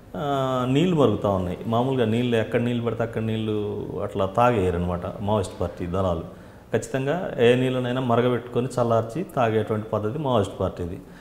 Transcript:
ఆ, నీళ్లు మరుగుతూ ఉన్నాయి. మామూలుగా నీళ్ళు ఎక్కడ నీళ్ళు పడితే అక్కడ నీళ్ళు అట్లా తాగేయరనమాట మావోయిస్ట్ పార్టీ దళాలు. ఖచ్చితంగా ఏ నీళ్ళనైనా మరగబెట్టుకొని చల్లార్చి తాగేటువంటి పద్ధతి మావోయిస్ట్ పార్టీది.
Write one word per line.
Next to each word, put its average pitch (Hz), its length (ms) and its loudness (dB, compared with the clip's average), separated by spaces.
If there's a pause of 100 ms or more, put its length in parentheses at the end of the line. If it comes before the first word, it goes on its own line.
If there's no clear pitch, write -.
(160)
ఆ, 135 540 -2
నీళ్లు 165 260 4
మరుగుతూ 110 320 4
ఉన్నాయి. 90 380 0
మామూలుగా 123 380 2
నీళ్ళు 117 320 2
ఎక్కడ 110 240 0
నీళ్ళు 120 240 0
పడితే 113 180 -2
అక్కడ 113 200 -4
నీళ్ళు 107 640 -2 (160)
అట్లా 98 240 0
తాగేయరనమాట 92 920 2
మావోయిస్ట్ 101 400 0
పార్టీ 90 260 -4
దళాలు. 87 600 -4 (260)
ఖచ్చితంగా 135 680 -2
ఏ 120 140 8
నీళ్ళనైనా 127 460 0
మరగబెట్టుకొని 123 680 2
చల్లార్చి 117 560 0
తాగేటువంటి 110 680 0
పద్ధతి 107 300 -2
మావోయిస్ట్ 120 420 0
పార్టీది. 90 400 -4 (200)